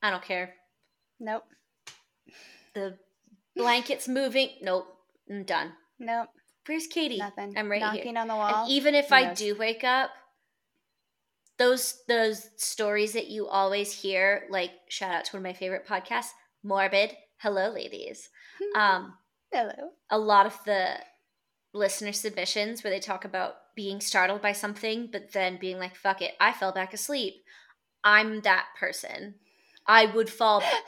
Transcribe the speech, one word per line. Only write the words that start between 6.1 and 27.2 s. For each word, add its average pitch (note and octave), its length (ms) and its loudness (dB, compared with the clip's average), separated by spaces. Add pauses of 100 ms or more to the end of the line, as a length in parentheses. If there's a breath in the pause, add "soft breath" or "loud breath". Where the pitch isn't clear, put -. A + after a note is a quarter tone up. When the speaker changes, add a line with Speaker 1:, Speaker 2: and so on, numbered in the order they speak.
Speaker 1:
"Where's D#4+ 220 -6
Katie? D4 320 -4
Speaker 2:
Nothing. G3+ 380 -8
Speaker 1:
I'm G#3+ 140 -4
right G#3 100 0
here." G#3+ 120 -2
Speaker 2:
Knocking A#3 240 -6
on A3+ 100 -2
the A3 80 -4
wall. G#3+ 280 0
Speaker 1:
And A#3+ 80 -2
even C#4 240 2
if C#4+ 140 2
Speaker 2:
Who C#4 60 8
Speaker 1:
I C4 120 10
Speaker 2:
knows? F3+ 100 -6
Speaker 1:
do G#3 180 -2
wake A3+ 300 -4
up, B3+ 260 2 (1500)
those, B3 500 2
those A3+ 480 0
stories G#3 580 -2
that A3+ 140 -4
you G#3+ 200 -8
always G3 440 0
hear, F#3+ 580 0
like, F3+ 220 -2 (160)
shout F#3+ 260 -6
out E3 120 -4
to - 100 -12
one F#3+ 60 -10
of - 20 -10
my F#3 80 -8
favorite F#3+ 340 -6
podcasts, A3 440 -4 (340 soft breath)
Morbid. G3 520 2 (220)
Hello, G3+ 320 0
ladies. - 600 -12 (300 loud breath)
Speaker 2:
<laughs> G4+ 160 -4
Speaker 1:
Um, F#3+ 420 2 (340)
Speaker 2:
Hello. C#4 400 -4 (180)
Speaker 1:
a G#3+ 100 2
lot G#3 260 8
of G#3+ 200 -6
the F#3+ 340 0 (720)
listener G3+ 400 -2
submissions G#3 680 -4
where G#3 80 -2
they F#3+ 80 -2
talk F#3+ 260 -6
about F#3+ 300 -4 (200)
being G3+ 240 -6
startled G3 420 2
by G#3 100 2
something, A3 600 -4
but - 200 -10
then F#3 260 -2
being F#3 220 -6
like, F#3 160 -10
"Fuck G3 260 0
it, - 180 -6
I G#3+ 140 6
fell F#3+ 200 -2
back F#3 200 -4
asleep." A#3+ 500 -4 (600 soft breath)